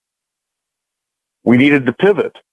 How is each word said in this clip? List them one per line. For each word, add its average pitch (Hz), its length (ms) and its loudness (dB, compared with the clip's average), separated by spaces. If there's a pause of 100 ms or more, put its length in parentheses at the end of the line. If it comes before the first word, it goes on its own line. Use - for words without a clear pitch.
(1400)
We 120 140 2
needed 139 300 0
to 120 60 -2
pivot. 185 440 -2 (160)